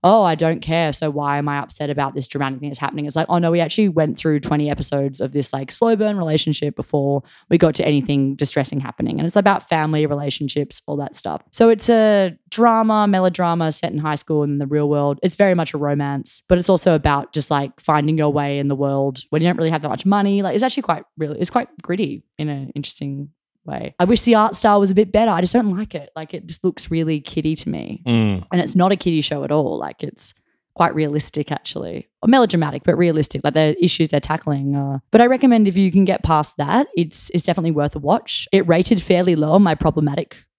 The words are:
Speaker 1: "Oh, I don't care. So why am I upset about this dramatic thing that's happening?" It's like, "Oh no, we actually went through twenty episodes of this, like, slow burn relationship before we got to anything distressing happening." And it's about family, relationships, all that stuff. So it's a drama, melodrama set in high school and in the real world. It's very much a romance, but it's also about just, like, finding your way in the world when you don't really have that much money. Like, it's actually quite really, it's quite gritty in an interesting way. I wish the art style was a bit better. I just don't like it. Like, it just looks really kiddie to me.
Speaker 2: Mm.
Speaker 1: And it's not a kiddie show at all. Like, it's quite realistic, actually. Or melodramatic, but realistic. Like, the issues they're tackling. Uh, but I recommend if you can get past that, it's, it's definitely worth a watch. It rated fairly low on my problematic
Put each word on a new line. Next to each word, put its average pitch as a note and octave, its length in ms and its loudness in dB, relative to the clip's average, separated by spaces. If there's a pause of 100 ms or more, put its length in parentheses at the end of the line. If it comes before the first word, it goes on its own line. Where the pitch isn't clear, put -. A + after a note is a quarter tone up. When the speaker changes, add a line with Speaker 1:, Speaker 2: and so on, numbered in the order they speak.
Speaker 1:
"Oh, G3+ 220 6
I E3 120 2
don't D#3+ 260 -2
care. D#3+ 320 0
So D#3 160 -4
why C#3+ 300 -2
am D3 100 -2
I C#3+ 80 -4
upset D3 320 -8
about C#3 260 -2
this C#3 100 -6
dramatic C3+ 360 -6
thing D3 80 -8
that's C#3 100 -12
happening?" D3 260 -6
It's D3 120 -4
like, D#3+ 100 0
"Oh F3 100 0
no, E3+ 140 2
we E3+ 80 2
actually F#3 300 0
went D#3 280 0
through D3+ 220 0
twenty D3 300 -2
episodes C#3 500 -4
of C3 140 -6
this, C#3+ 180 -2
like, C#3 220 -8
slow A#3 240 2
burn G#3 180 -2
relationship D#3 640 -2
before C#3 440 -2 (280)
we E3+ 80 4
got D#3 180 4
to - 100 -2
anything C#3 500 0
distressing C#3+ 440 -2
happening." - 400 -6
And D#3 60 -2
it's F3 100 -2
about G3 320 2
family, D#3 380 0
relationships, C#3+ 840 -4
all D3 100 -6
that C#3+ 200 -8
stuff. D2+ 240 -8 (100)
So A#3 160 4
it's A3+ 220 2
a G#3 480 2 (120)
drama, A3 580 2
melodrama F3 680 0
set - 180 -4
in D3 80 -4
high D3+ 160 -2
school D3+ 280 -2
and D3 100 -2
in C#3+ 60 -4
the C#3 80 -4
real D3 200 0
world. C#3+ 340 0
It's F#3 140 0
very G3 180 2
much E3 200 -2
a D#3 40 -6
romance, C#3+ 720 -4
but F3+ 100 4
it's F3+ 120 0
also F3 260 4
about C#3+ 380 -2
just, D3+ 180 -2
like, C#3 300 -4
finding D3+ 360 2
your D3+ 140 2
way C#3+ 260 -2
in C#3+ 120 -2
the C#3 80 0
world C#3 540 -2
when D#3 100 0
you E3+ 80 4
don't - 80 0
really D#3+ 120 0
have D#3+ 120 -2
that D3 80 -6
much - 160 -6
money. G3+ 360 2
Like, F3+ 140 -2
it's G#3+ 80 0
actually C4 200 -2
quite D#3+ 200 -2 (140)
really, D3+ 240 -6
it's F3+ 80 -2
quite A#3+ 180 -2 (140)
gritty F3 420 -6 (140)
in D3+ 100 -4
an C#3 260 -8
interesting C#3+ 560 -10 (360)
way. C#3 340 -10
I F3 60 4
wish A3+ 180 2
the A#3 100 4
art G#3+ 220 4
style G#3 240 4
was G3 100 2
a F#3+ 60 0
bit G3+ 160 2
better. A3 180 2
I F3+ 120 0
just F3+ 120 -2
don't A#3 160 2
like G3 240 -6
it. C#3+ 220 -12
Like, D#3 180 -14
it E3 140 -12
just - 160 -14
looks - 260 -4
really D#3+ 300 -2
kiddie D#3 380 -4
to - 120 -8
me. - 380 -8
Speaker 2:
Mm. G#2+ 440 0
Speaker 1:
And F3+ 100 2
it's C3 140 -4
not F#3 160 4
a G3 40 2
kiddie E3 260 0
show C#3+ 220 -6
at C#3 80 -4
all. D3 260 0
Like, C2+ 260 -10
it's - 300 -12 (400)
quite - 220 0
realistic, D3 560 -2
actually. - 560 -10 (160)
Or - 60 2
melodramatic, F3 540 2
but E3+ 140 2
realistic. D#3 460 0
Like, D3 100 0
the D#3 300 4
issues E3 260 0
they're D3 120 0
tackling. C#3 540 -4
Uh, C#3 240 -4 (120)
but A3+ 100 8
I A#3+ 60 6
recommend B3 400 4
if F3+ 100 0
you F#3+ 140 4
can F#3+ 120 6
get F#3 200 0
past D3+ 340 2
that, G3 380 0
it's, - 360 -4
it's E3+ 120 0
definitely E3 280 0
worth D3 240 -2
a D#3 40 -6
watch. - 520 -2
It F#3+ 160 4
rated F3 360 2
fairly F3+ 320 2
low D3+ 160 2
on G3 100 8
my E3 140 4
problematic D3+ 720 -2 (140)